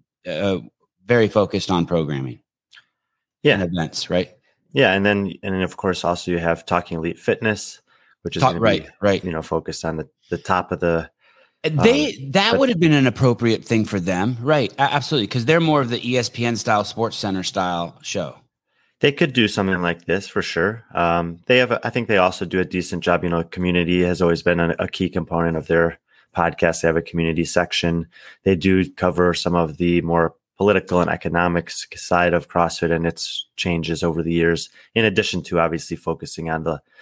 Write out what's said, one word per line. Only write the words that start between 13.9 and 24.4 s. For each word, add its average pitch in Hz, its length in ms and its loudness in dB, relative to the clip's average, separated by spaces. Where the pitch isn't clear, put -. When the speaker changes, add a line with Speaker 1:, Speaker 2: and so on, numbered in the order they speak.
Speaker 1:
them, 95 420 -2
right? 139 320 0
A-, - 80 -2
absolutely, 135 460 0
'cause 117 180 -4
they're 160 160 4
more 156 180 4
of 123 100 -2
the 120 160 -6
E 123 120 0
S 117 100 0
P - 160 -6
N 120 120 0
style, 104 280 0
Sports 110 340 -4
Center 95 260 -4
style 87 580 -4
show. 82 340 -6
Speaker 2:
They 143 120 2
could 143 200 0
do 123 160 2
something 95 340 0
like 85 240 -2
this 95 220 -2
for 101 140 -4
sure. 104 420 -2
Um, 85 520 0
they 127 140 4
have, 117 240 0
I 117 80 -4
think 117 160 -4
they 107 100 2
also 92 280 2
do 90 140 -2
a 90 60 2
decent 87 380 -6
job. 87 200 2
You 90 60 -2
know, 85 140 0
community 90 580 0
has 87 220 0
always 85 180 2